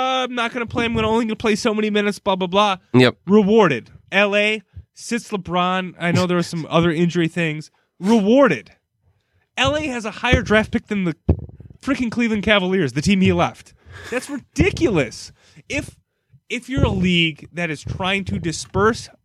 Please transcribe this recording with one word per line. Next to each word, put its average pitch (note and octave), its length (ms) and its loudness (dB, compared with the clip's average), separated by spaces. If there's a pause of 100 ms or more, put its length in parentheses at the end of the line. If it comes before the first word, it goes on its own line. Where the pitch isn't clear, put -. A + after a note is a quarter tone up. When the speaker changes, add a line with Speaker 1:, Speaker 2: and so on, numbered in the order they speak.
(240)
Speaker 1:
I'm B3 100 -8
not A#3 200 -4
gonna A#3+ 100 -6
play. A#3 220 -4
I'm A#3 80 -4
gonna, A3 160 0
only A3+ 160 0
gonna G#3+ 100 -4
play A3 200 0
so A3 180 0
many G#3+ 160 0
minutes, G#3 280 0
blah, G3 180 -2
blah, F#3 120 -2
blah." G3 300 0 (160)
Speaker 2:
Yep. B2 320 6
Speaker 1:
Rewarded. F#3+ 640 4 (200)
L G3+ 240 2
A G#3+ 280 0 (320)
sits - 340 -6
LeBron. F3+ 680 -2
I F3 120 -2
know F3 160 2
there F3 120 0
were E3+ 40 2
some E3 240 -8
<laughs> - 40 -12
other E3+ 200 2
injury E3 380 0
things. D#3 420 -6 (300)
Rewarded. G#3 680 4 (880)
L - 180 2
A G#3 120 -4
has A#3 180 -6
a G#3 40 -8
higher B3 300 0
draft G#3 320 2
pick - 140 -2
than G3+ 180 -2
the E3 100 -2 (680)
freaking B3 300 -4
Cleveland A3 320 -2
Cavaliers, F#3 520 2
the D3+ 60 -4
team F#3+ 200 2
he F#3 120 4
left. D#3 400 -4 (380)
That's B3 180 -6
ridiculous. C4+ 1000 -2 (380)
If, C#4+ 280 -8 (540)
if A#3+ 180 -8
you're C#4 160 -2
a A#3 60 2
league F3 640 0
that E3+ 180 -6
is C#3+ 120 -8
trying F#3+ 440 -4
to G3+ 140 -4
disperse F#3+ 680 -2 (160)